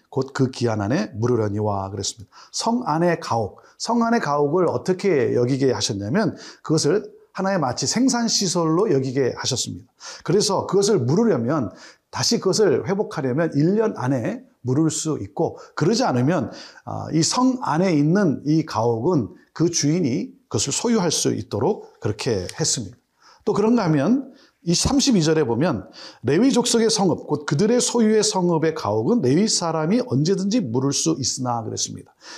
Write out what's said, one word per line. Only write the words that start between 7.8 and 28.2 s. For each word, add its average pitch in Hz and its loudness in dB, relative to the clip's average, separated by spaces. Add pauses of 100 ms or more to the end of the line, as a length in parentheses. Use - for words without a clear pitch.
생산시설로 196 0
여기게 131 0
하셨습니다. 117 -6 (300)
그래서 185 0
그것을 202 2
물으려면, 139 2 (380)
다시 165 -2
그것을 165 2
회복하려면 165 -2
일 156 4
년 220 0
안에 131 -2 (180)
물을 147 2
수 156 -4
있고, 120 -6 (160)
그러지 220 2
않으면, 135 0 (320)
아, 104 -8
이 165 2
성 254 0
안에 165 0
있는 156 2
이 151 2
가옥은 117 0 (240)
그 170 0
주인이 160 0 (180)
그것을 123 -2
소유할 214 0
수 135 0
있도록 110 -4
그렇게 104 -2 (120)
했습니다. 139 -4 (480)
또 208 2
그런가 226 2
하면 165 2 (300)
이 175 0
삼십이 233 2
절에 156 2
보면 117 0 (340)
"레위 185 4
족속의 226 2
성읍, 175 0
곧 - -4
그들의 214 2
소유의 214 2